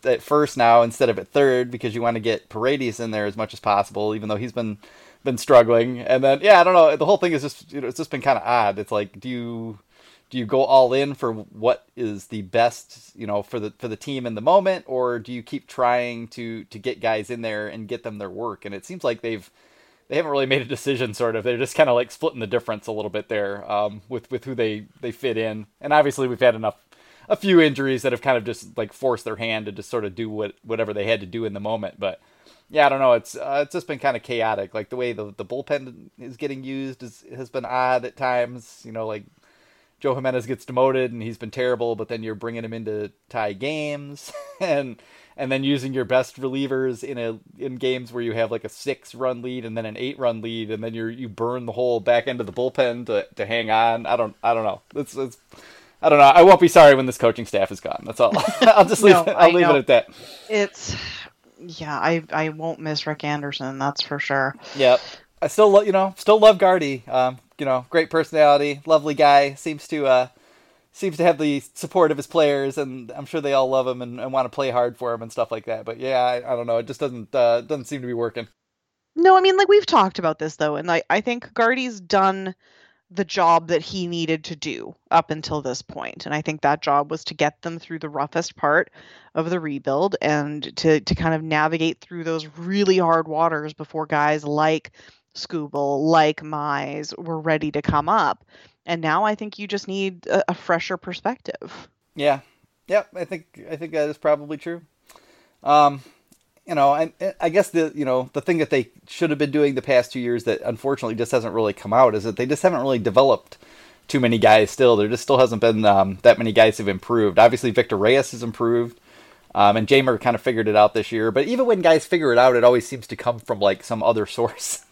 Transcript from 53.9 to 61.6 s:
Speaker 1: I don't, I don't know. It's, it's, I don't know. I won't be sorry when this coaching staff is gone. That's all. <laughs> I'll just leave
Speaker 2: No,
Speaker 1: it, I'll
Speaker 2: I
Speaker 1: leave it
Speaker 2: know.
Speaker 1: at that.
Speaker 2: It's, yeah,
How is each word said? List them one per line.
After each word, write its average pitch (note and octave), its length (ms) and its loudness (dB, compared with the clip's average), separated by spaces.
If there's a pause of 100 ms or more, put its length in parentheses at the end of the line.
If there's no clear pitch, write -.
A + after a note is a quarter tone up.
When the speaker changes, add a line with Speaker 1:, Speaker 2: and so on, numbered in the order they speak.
Speaker 1:
I F2 100 -2
don't, A2 260 -4
I A#2 120 0
don't A2+ 100 -2
know. G2 180 -4 (140)
It's, C#3+ 200 -10
it's, C3 220 -10 (640)
I E3 100 2
don't D3 100 6
know. C#3 60 12
I E3+ 180 10
won't F#3 160 10
be E3+ 80 6
sorry D3 260 10
when C3 140 2
this B2 100 -6
coaching A2+ 300 0
staff G2 240 0
is G2 80 -14
gone. - 260 -10
That's - 140 -10
all. B2 160 4
<laughs> - 260 -2
I'll A3 240 8
just A3 160 -2
leave G3 140 10
Speaker 2:
No, E3+ 80 4
Speaker 1:
it, - 60 -2
I'll G3 80 -4
Speaker 2:
I F3 100 8
Speaker 1:
leave F3 180 4
it E3+ 40 2
Speaker 2:
know. C#3+ 80 4
Speaker 1:
at B2 100 -2
that. A#2+ 220 4 (380)
Speaker 2:
It's, - 480 -4 (640)
yeah, D#3+ 380 -12